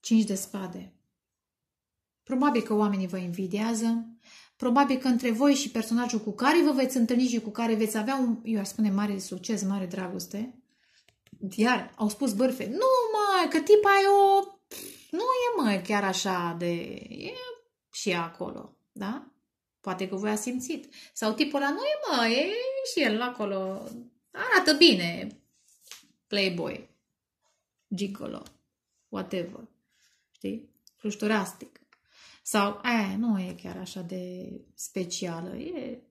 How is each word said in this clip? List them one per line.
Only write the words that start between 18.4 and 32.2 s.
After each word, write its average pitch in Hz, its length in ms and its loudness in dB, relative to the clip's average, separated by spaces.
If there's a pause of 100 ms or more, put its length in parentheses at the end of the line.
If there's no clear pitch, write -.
da?" 202 400 -10 (480)
Poate 185 280 -6
că 196 80 -6
voi 208 140 -4
ați 214 120 -2
simțit. 254 520 -8 (200)
Sau 220 200 -2
tipul 285 280 0
ăla, 277 80 0
"Nu 359 120 -4
e, 571 360 -2
mă, 226 100 2
e 277 220 2 (420)
și 349 100 0
el 220 200 2
acolo, 196 680 -4 (420)
arată 359 460 4
bine, 185 640 4 (840)
playboy, 175 600 -2 (1080)
gigolo, 196 480 -8 (640)
whatever", 190 640 -8 (600)
știi? - 380 -10 (260)
Frușturastic. 208 840 -4 (600)